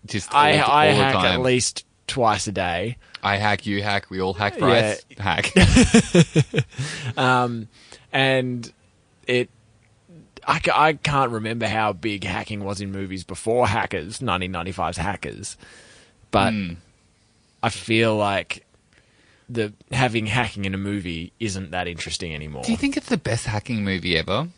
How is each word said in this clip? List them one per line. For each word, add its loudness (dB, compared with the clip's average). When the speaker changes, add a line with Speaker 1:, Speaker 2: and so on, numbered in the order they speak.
Speaker 1:
just -6
Speaker 2:
I, 6
Speaker 1:
all, 2
Speaker 2:
I 6
Speaker 1:
all 4
the 4
Speaker 2:
hack 2
Speaker 1:
time. 4
Speaker 2:
at 2
least 0
twice 2
a -6
day. -2
Speaker 1:
I 2
hack, 0
you -2
hack, -2
we -6
all 0
hack -2
Speaker 2:
Yeah. 4
Speaker 1:
Bryce. -16
Hack. -2
Speaker 2:
<laughs> 6
Um, 0
and 0
it, 0
I 0
ca-, 0
I 6
can't 0
remember -4
how 0
big -6
hacking -6
was -6
in -8
movies -8
before 0
Hackers, -4
nineteen -2
ninety-five's -6
Hackers, -8
but 2
Speaker 1:
Mm. -4
Speaker 2:
I 0
feel 0
like -2
the, -4
having 0
hacking -4
in -4
a -4
movie -8
isn't -8
that -4
interesting -8
anymore. -10
Speaker 1:
Do -4
you -2
think -2
it's -6
the 0
best -4
hacking -4
movie 0
ever? -2